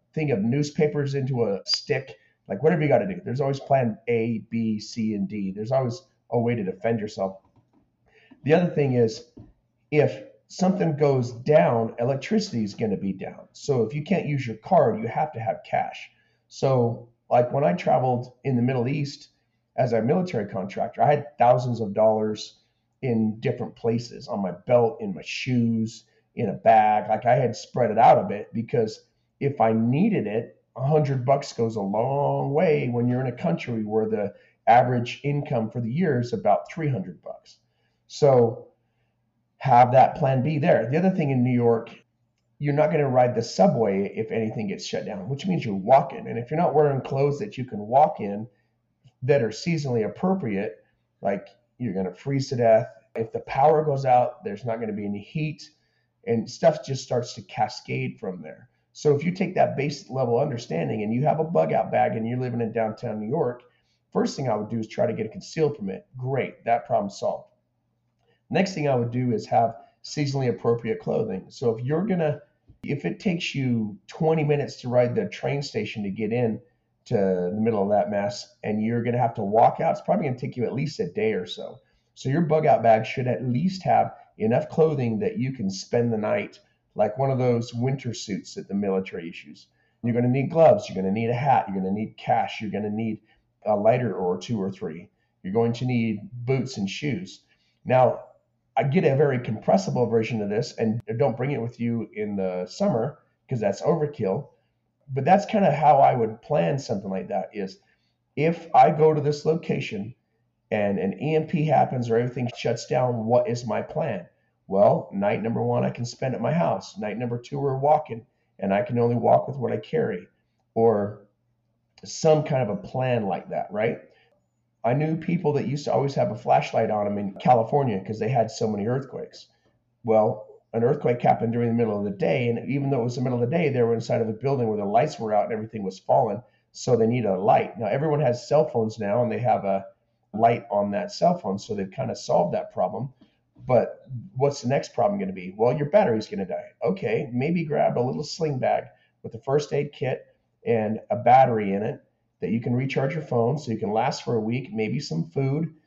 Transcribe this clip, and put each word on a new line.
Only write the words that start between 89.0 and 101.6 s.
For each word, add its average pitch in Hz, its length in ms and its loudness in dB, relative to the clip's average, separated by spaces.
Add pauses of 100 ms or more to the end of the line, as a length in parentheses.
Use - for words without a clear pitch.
issues. - 380 -18 (360)
You're 117 120 0
gonna 120 140 2
need 135 220 0
gloves, 160 380 6
you're 95 60 -12
gonna 95 180 -2
need 113 180 0
a 123 40 0
hat, 127 320 2
you're 98 120 -6
gonna 95 140 -2
need 110 240 -6
cash, - 440 -2
you're 107 100 -6
gonna 104 200 -4
need 107 300 -4 (460)
a 107 80 2
lighter 110 400 2
or 92 240 -2
two 113 220 -4
or 95 100 -2
three. 82 380 -10 (340)
You're 95 120 -8
going 117 180 2
to 127 140 -4
need 113 340 0 (120)
boots - 440 -2
and 98 120 -2
shoes. - 540 -8 (420)
Now, 123 360 4 (560)
I 120 60 2
get 151 220 2
a 135 100 4
very 135 240 2
compressible 127 680 0
version 110 360 0
of 101 60 -4
this, 107 300 -4
and 113 220 -2 (160)
don't 127 200 0
bring 139 160 -4
it 117 100 -4